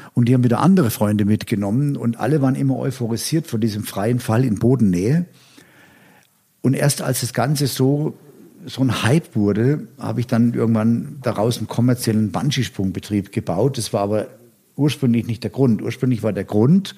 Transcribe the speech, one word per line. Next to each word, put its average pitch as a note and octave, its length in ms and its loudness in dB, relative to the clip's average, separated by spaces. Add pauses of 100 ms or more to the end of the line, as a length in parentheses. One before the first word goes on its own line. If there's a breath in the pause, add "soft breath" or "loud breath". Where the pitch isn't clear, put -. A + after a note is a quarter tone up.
(140 loud breath)
Und A#2+ 160 2
die C3 40 6
haben B2+ 100 4
wieder A2+ 160 2
andere D#3+ 300 4
Freunde G#2 360 0
mitgenommen G#2+ 720 0
und A#2 220 -4
alle C#3 220 0
waren C3 140 2
immer C#3 240 0
euphorisiert B2 680 -4
von A2 140 -4
diesem G#2+ 240 -2
freien A#2 340 -2
Fall A#2 280 0
in G2 120 -2
Bodennähe. A#2 680 2 (1400 soft breath)
Und C3 120 2
erst - 280 0
als - 180 -2
das A#2 140 -8
Ganze C#3 320 0
so, C#3+ 500 0 (480)
so A2+ 160 -10
ein A#2+ 220 0
Hype C#3 340 0
wurde, A2 500 2 (120)
hab A2 200 -6
ich A#2+ 80 -2
dann A#2+ 280 2
irgendwann A#2 680 0
daraus A2 360 0
einen G#2+ 100 -8
kommerziellen A#2 640 0
Bungee-Sprungbetrieb G2 1000 -4
gebaut. A2 440 -2
Das A2 160 -6
war G#2+ 80 -2
aber G#2 280 -2 (460)
ursprünglich A#2+ 520 0
nicht A2+ 160 -6
der A2 80 -6
Grund. B2 320 2
Ursprünglich A2+ 400 -2
war G#2+ 100 -2
der G2 120 -4
Grund, C#3+ 540 2